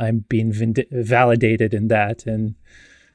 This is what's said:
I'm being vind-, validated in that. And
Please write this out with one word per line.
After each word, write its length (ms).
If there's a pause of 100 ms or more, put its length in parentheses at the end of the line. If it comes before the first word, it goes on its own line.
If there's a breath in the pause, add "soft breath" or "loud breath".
I'm 260
being 240
vind-, 400
validated 800
in 140
that. 380
And 300 (600 soft breath)